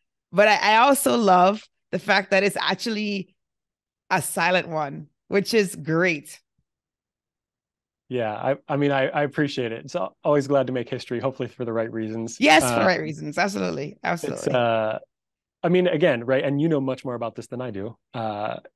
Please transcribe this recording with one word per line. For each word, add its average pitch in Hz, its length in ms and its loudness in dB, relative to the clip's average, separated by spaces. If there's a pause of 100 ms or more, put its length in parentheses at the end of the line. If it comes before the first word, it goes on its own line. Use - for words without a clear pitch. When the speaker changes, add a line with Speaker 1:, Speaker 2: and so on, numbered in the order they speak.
(320)
Speaker 1:
But 208 160 6
I, 208 80 6 (160)
I 220 60 6
also 262 380 4
love 196 460 6 (280)
the 185 80 -4
fact 190 320 0
that 190 120 4
it's 196 160 0
actually 208 760 -4 (760)
a 175 120 2
silent 180 460 0
one, 156 400 -6 (200)
which 196 260 0
is 208 220 2
great. 160 640 -2 (1700)
Speaker 2:
Yeah, 113 260 -4
I, 135 220 -2 (120)
I 143 80 -2
mean, 143 140 0
I, 139 180 0
I 147 140 -2
appreciate 135 500 -4
it. 131 140 -10
It's - 100 -12
al-, 95 260 -6
always 147 240 2
glad 135 200 2
to 127 60 -6
make 123 160 -4
history, 123 300 -6
hopefully 127 300 -4
for 123 160 -10
the 113 80 -4
right 113 180 -2
reasons. 113 480 -6
Speaker 1:
Yes, 156 240 6
for 127 140 2
the 113 60 2
Speaker 2:
Uh, - 40 2
Speaker 1:
right 180 140 2
reasons. 151 380 -8
Absolutely. 190 640 -4
Absolutely. - 420 -4
Speaker 2:
it's, - 80 0
uh, 113 440 0 (640)
I 175 60 0
mean, 180 180 4
again, 151 380 2
right, 131 200 0
and 143 160 0
you 160 80 2
know 151 120 0
much 131 240 -6
more 127 100 -6
about 117 220 -6
this 117 100 -12
than 123 160 -10
I 123 80 -8
do. 101 260 -10 (160)
Uh, 110 440 -6 (200)